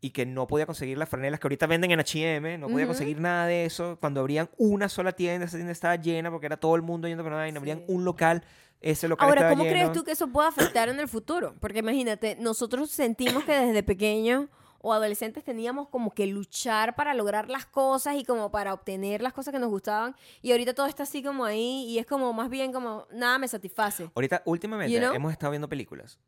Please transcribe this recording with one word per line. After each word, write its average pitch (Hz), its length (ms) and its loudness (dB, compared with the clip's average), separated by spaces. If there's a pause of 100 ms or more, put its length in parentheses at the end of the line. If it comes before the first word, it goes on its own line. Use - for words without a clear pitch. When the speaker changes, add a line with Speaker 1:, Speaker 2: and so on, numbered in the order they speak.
Speaker 1:
y 135 100 -6
que 127 140 -2
no 127 220 -4
podía 151 200 0
conseguir 135 320 -6
las 156 100 -4
franelas 139 320 -4
que - 80 -4
ahorita 143 180 0
venden 170 240 2
en 165 100 4
H 156 180 0
y 156 60 0
M, 160 320 -2
no 147 120 -8
podía 131 160 2
Speaker 2:
Ujú. 160 80 -2
Speaker 1:
conseguir 151 280 -2
nada 175 260 0
de 175 200 2
eso. 175 340 -6
Cuando 139 200 0
abrían 147 360 0
una 202 320 4
sola 185 240 0
tienda, 175 340 -2
esa 175 100 -8
tienda 170 160 -6
estaba 175 240 2
llena 165 340 -2
porque 156 160 -6
era 151 120 -4
todo 160 180 4
el 165 60 2
mundo 170 260 -4
yendo 165 160 -6
con 156 80 -4
una 156 100 -2
vaina, 156 160 -6
abrían 147 220 -4
Speaker 2:
Sí. 175 80 -16
Speaker 1:
un 180 160 0
local, 170 400 4 (360)
ese 156 280 0
local 214 200 6
Speaker 2:
Ahora, 285 120 8
Speaker 1:
estaba 165 160 8
Speaker 2:
¿cómo - 80 4
crees 359 240 4
Speaker 1:
lleno. 330 40 0
Speaker 2:
tú 330 120 -2
que 311 80 -4
eso 311 160 -2
pueda 294 200 4
afectar 277 400 2
en 269 120 -4
el 294 80 -4
futuro? 220 520 -4
Porque 208 200 -4
imagínate, 220 580 0
nosotros 233 520 -2
sentimos 247 540 0
que 311 80 2
desde 240 300 4
pequeños 214 640 2 (320)
o 226 140 -2
adolescentes 220 500 -2
teníamos 247 460 -6
como 240 260 -2
que 202 140 0
luchar 214 680 -2
para 294 180 0
lograr 214 360 0
las 262 180 -6
cosas 269 500 2
y 262 80 -2
como 220 280 0
para 202 200 -2
obtener 196 480 -4
las 254 120 -2
cosas 277 180 -8
que 277 80 -4
nos 240 120 0
gustaban, 214 440 -2 (280)
y 247 100 2
ahorita 240 220 2
todo 277 120 0
está 277 160 -4
así 277 220 -8
como 277 200 -4
ahí 233 440 -2
y 233 100 -2
es 226 80 -4
como 262 260 -2
más 226 180 -4
bien 262 220 -4
como, 233 400 -6
nada 247 260 2
me 269 100 -2
satisface. 202 680 -4
Speaker 1:
Ahorita, 135 300 0
últimamente, 190 480 -2
Speaker 2:
You 233 80 4
know? 247 120 2
Speaker 1:
hemos 143 200 -2
estado 151 180 -2
viendo 147 180 -4
películas 123 580 -10